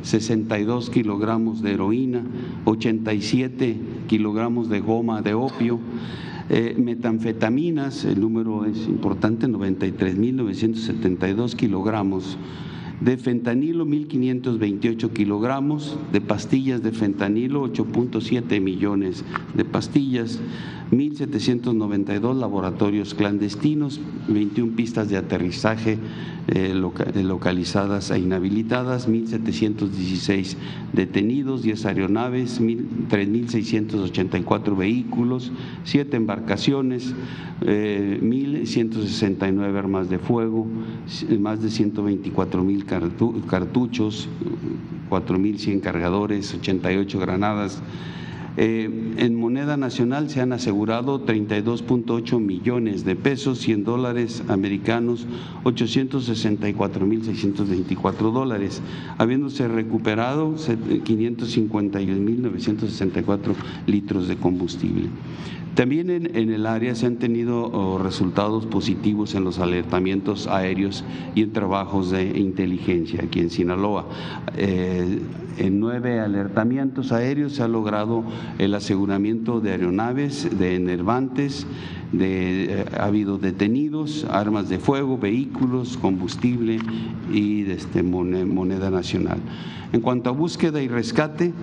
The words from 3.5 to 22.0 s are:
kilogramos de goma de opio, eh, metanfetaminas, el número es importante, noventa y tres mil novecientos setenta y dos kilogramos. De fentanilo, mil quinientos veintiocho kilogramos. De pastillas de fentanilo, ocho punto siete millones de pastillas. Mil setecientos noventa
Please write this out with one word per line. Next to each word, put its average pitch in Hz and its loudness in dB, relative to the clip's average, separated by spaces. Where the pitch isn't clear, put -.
kilogramos 110 2
de 104 2
goma 113 0
de 101 2
opio, 120 0
eh, 117 2
metanfetaminas, 120 0
el 101 2
número 110 2
es 107 -2
importante, 110 2
noventa 95 0
y 92 -2
tres 95 0
mil 123 2
novecientos 110 0
setenta 92 0
y 98 2
dos 117 -2
kilogramos. 98 0
De 123 4
fentanilo, 127 2
mil 147 0
quinientos 127 2
veintiocho 110 0
kilogramos. 131 0
De 104 4
pastillas 120 0
de 110 2
fentanilo, 110 2
ocho 113 0
punto 117 0
siete 110 2
millones 98 0
de - 2
pastillas. 127 0
Mil 147 4
setecientos 120 0
noventa 104 0